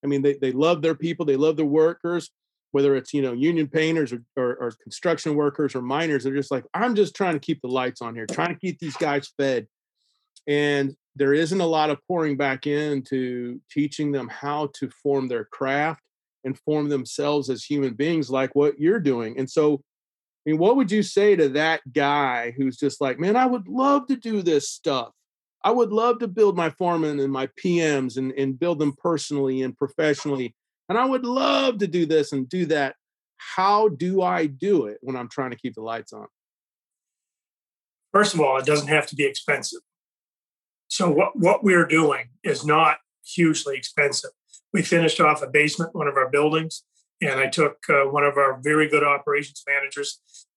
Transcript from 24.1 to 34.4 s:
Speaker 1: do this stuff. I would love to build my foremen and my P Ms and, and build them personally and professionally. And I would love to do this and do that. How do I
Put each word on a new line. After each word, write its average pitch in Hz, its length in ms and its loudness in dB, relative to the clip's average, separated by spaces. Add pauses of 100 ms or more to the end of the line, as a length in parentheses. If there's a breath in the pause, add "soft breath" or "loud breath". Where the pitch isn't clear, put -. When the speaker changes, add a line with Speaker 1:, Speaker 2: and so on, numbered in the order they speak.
Speaker 1:
do 220 240 -4
this 160 280 2
stuff. 131 440 -4 (500)
I 208 80 2
would 233 220 2
love 233 260 2
to 233 80 -4
build 196 300 4
my 160 140 0
foremen 160 500 0
and 139 100 0
my 135 240 -2
P 175 240 0
Ms 135 380 0
and, 131 160 -4
and 135 260 -2
build 170 200 0
them 147 120 2
personally 143 720 -2
and 127 160 -4
professionally. 143 760 -2 (360)
And 190 80 2
I 254 80 2
would 262 180 0
love 269 540 0
to 190 100 -2
do 170 180 0
this 151 280 0
and 131 160 -4
do 180 160 -2
that. 143 320 -2 (400)
How 208 500 2
do 180 340 0
I 180 260 0